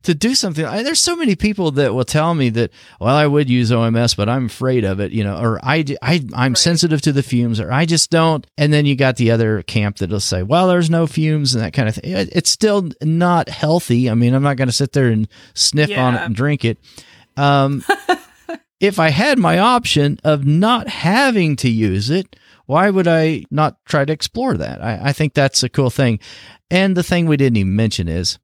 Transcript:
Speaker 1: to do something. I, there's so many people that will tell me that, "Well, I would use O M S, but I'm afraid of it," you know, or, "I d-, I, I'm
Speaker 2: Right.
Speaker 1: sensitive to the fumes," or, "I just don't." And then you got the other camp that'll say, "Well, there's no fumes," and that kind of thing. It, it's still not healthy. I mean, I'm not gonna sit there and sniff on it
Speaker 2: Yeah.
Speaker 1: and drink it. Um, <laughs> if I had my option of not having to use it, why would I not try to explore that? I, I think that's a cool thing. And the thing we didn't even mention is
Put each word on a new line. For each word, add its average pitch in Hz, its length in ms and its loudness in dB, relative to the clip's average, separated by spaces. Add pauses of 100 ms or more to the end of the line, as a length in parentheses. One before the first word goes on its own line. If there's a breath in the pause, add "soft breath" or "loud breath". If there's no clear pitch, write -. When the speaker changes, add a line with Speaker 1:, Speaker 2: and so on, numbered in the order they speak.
Speaker 1:
to 175 100 0
do 220 220 -2
something. 160 280 -2
I, 156 200 -6
there's 311 160 -2
so 349 160 -2
many 285 180 0
people 190 380 -2
that 135 220 0
will 127 100 0
tell 160 300 0
me 135 160 0
that, 113 200 -2 (300 loud breath)
"Well, 117 160 2
I 151 100 2
would 143 240 2
use 123 220 2
O 117 100 2
M 117 140 0
S, 117 180 0
but 101 140 -2
I'm 127 180 -2
afraid 127 380 -2
of 95 160 -4
it," 101 100 -4
you 110 140 -2
know, 101 160 -4
or, 113 240 0
"I 156 180 0
d-, 143 180 -6
I, 139 240 0 (100)
I'm 127 180 0
Speaker 2:
Right. 113 60 0
Speaker 1:
sensitive 165 440 2
to 151 100 2
the 135 120 0
fumes," 120 340 0
or, 101 140 -6
"I 151 140 0
just 160 240 0
don't." 160 360 2 (100)
And 147 160 2
then 147 140 4
you 143 80 2
got 131 220 0
the 113 160 2
other 110 300 0
camp 104 360 -2
that'll 98 220 -4
say, 92 240 -4
"Well, 170 240 2
there's 175 220 2
no 165 180 0
fumes," 156 460 -2
and 113 100 -2
that - 80 -8
kind 123 160 0
of 110 80 -4
thing. - 160 -10
It, 185 200 -4
it's - 180 -2
still 202 380 0 (140)
not 165 460 0
healthy. 143 600 0
I 110 60 0
mean, 120 200 2
I'm 135 100 0
not 139 140 0
gonna 131 120 0
sit 135 220 -2
there 131 160 2
and 110 180 0 (280 loud breath)
sniff 147 440 0
on 127 160 2
it 120 40 -2
Speaker 2:
Yeah. - 80 -4
Speaker 1:
and 113 100 -4
drink 139 280 -2
it. 113 140 0 (580 loud breath)
Um, 139 520 2
<laughs> - 920 -6
if 196 200 0
I 160 100 4
had 254 300 2
my 170 180 2
option 202 640 2
of 147 240 0
not 208 420 2
having 202 680 0
to 131 120 -2
use 107 420 0
it, 185 260 -4 (300 soft breath)
why 180 240 2
would 190 180 2
I 160 420 0
not 147 340 -2
try 143 200 0
to 156 80 -2
explore 226 440 -4
that? 64 260 -8
I, 110 260 -6
I 143 40 0
think 156 220 -2
that's 135 300 0
a 127 40 -2
cool 131 220 0
thing. 120 300 0 (500 loud breath)
And 185 260 2
the 180 60 0
thing 170 240 0
we 151 100 2
didn't 135 200 2
even 95 180 0
mention 104 340 0
is 85 360 -4